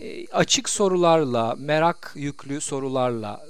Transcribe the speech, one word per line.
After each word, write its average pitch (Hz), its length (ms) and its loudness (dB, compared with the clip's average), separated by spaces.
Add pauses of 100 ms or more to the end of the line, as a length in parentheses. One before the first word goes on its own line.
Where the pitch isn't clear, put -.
e, - 260 -12
açık - 420 0
sorularla, 160 920 4
merak 156 580 0
yüklü 143 440 -8
sorularla, 127 880 -2